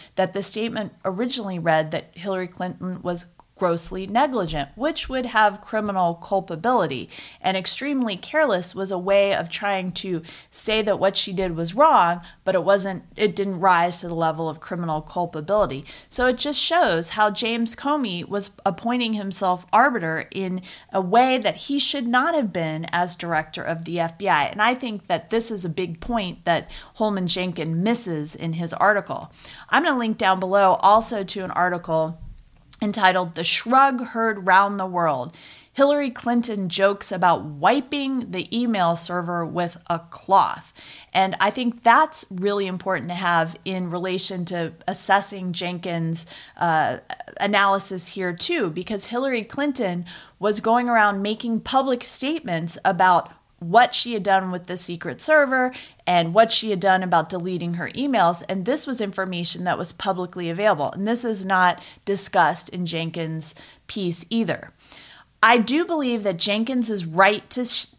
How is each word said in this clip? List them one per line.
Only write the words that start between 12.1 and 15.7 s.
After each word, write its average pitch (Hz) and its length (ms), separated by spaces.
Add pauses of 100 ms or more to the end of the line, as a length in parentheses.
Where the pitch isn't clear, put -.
but 190 120
it 165 80
wasn't, 190 400 (120)
it 202 200
didn't 196 240
rise 175 420
to 175 60
the 170 80
level 160 340
of 156 100
criminal 165 420
culpability. 170 840 (240)